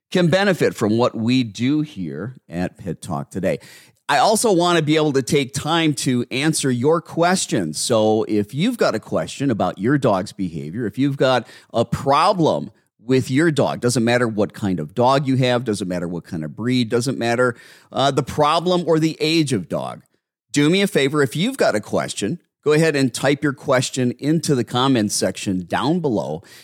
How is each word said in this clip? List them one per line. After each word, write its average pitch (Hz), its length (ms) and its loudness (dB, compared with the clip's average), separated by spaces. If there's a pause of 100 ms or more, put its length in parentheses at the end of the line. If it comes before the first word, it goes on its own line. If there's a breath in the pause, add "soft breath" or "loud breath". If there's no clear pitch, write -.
(120)
can 180 160 2
benefit 175 480 2
from 107 200 0
what 120 200 0
we 123 280 0
do 127 380 -2
here 95 540 -8 (120)
at 87 300 -6
Pet 82 240 -10
Talk 71 300 -8
Today. 87 260 -2 (540 loud breath)
I 143 60 2
also 208 340 2
want 175 280 2
to 156 40 0
be 151 120 2
able 151 180 2
to 135 80 2
take 139 320 0
time 160 440 0
to 123 340 0
answer 143 400 0
your 139 280 2
questions. 160 800 -2
So 110 460 2
if 104 320 -2
you've 226 200 0
got 214 200 0
a 214 40 -4
question - 520 -4
about 92 260 -2
your 127 220 0
dog's 101 320 0
behavior, 87 560 -8
if 98 100 -8
you've 139 180 0
got 131 320 2 (240 loud breath)
a 117 140 0
problem 143 840 0 (280)
with 127 300 0
your 156 220 4
dog, 101 300 0
doesn't 120 220 0
matter 120 240 2
what 104 240 -2
kind 95 280 -2
of 76 160 -10
dog 131 320 2
you 131 80 2
have, 123 280 2
doesn't 104 240 -4
matter 87 200 -4
what 85 160 -8
kind 82 200 -8
of 76 120 -10
breed, 123 340 -2
doesn't 120 300 -2
matter, 117 360 0 (360 loud breath)
uh, 135 180 2
the 139 140 0
problem 170 640 0
or 165 100 2
the 160 220 0
age 156 340 0
of 92 160 -4
dog. 65 320 -6 (500)
Do 147 200 2
me 196 100 2
a 202 60 2
favor, 143 340 2
if 135 140 0
you've 240 220 -2
got - 180 2
a 214 40 -2
question, - 600 -4 (240)
go 147 80 2
ahead 156 240 4
and 135 180 2
type 143 300 0
your 143 100 0
question 127 640 0
into 151 380 0
the 120 80 0
comments 123 500 0
section 92 540 -4
down 131 320 0
below. 85 420 -4 (220 loud breath)